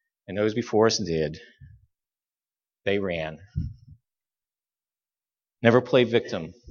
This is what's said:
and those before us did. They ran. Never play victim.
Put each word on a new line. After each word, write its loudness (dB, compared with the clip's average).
and -8
those 0
before 2
us 2
did. -4
They -2
ran. -8
Never 6
play 2
victim. -4